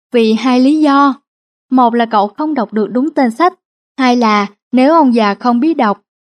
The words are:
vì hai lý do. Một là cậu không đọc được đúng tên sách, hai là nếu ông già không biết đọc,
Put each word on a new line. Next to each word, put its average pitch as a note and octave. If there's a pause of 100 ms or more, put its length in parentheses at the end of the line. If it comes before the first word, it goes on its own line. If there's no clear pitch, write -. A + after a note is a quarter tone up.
(120)
vì A3+
hai B3
lý C#4+
do. C#4 (560)
Một B3
là A#3
cậu G#3
không D#4
đọc A3+
được G#3+
đúng B3+
tên C4
sách, E4+ (440)
hai B3
là G#3+ (260)
nếu C4
ông C#4
già G#3
không A#3+
biết D#4+
đọc, A3 (260)